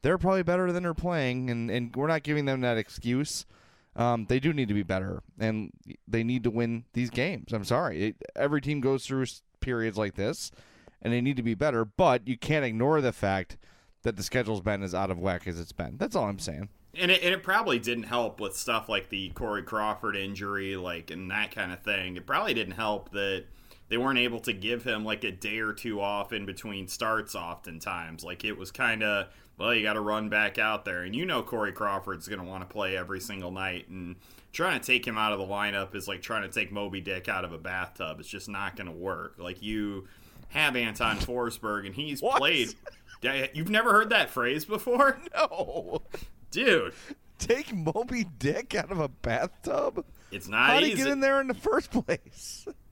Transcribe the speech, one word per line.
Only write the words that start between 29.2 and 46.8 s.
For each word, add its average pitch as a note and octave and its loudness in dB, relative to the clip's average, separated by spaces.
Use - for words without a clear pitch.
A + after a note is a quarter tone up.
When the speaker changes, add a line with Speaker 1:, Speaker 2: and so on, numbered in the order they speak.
Speaker 2:
well, A2+ 0
you A2 4
gotta G#2+ 2
run G#2+ 0
back G#2 2
out A2 0
there. F2+ -4
And G2+ -6
you E3 -2
know D3+ 0
Corey G#2+ -2
Crawford's G2 -4
gonna F#2+ -8
wanna F#2 -8
play F#2+ -2
every F#2 -4
single F#2 -6
night, F#2+ -4
and F2+ -10
trying E3 0
to - -8
take B2+ 4
him A2+ -2
out G#2+ 4
of G2 0
the F#2+ -4
lineup G2+ -2
is F2+ -8
like F#2 -6
trying A2 -4
to F#2 -6
take F#2+ -4
Moby G2 -6
Dick F#2 -6
out F#2 -2
of E2 -10
a D#2+ -10
bathtub. F2+ -6
It's - -14
just G2+ -12
not G2 -6
gonna F2+ -10
work. E2 -6
Like, F2+ -10
you G#2 -4
have D3 2
Anton A2 0
Forsberg, A2+ -2
and F#2+ -10
he's D3 -6
Speaker 1:
What? B3+ 2
Speaker 2:
played. D3+ 4
Yeah, C3+ 0
you've E3 -2
never A3 6
heard G#3+ 8
that G#3 4
phrase C3 0
before? B3 4
Speaker 1:
<laughs> - -12
No. - 0
Speaker 2:
Dude. F3+ 4